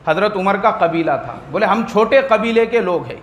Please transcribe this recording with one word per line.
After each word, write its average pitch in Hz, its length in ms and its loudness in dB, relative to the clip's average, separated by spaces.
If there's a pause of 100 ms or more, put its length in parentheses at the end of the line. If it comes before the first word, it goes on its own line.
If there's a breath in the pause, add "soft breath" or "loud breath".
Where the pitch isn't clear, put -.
हज़रत 196 240 0
उमर 196 260 0
का 208 140 2
कबीला 165 460 0
था। 120 220 -12 (120)
बोले, 196 140 0
"हम 208 180 0
छोटे 226 380 2
कबीले 226 440 2
के 233 140 0
लोग 175 260 -2
हैं, - 160 -14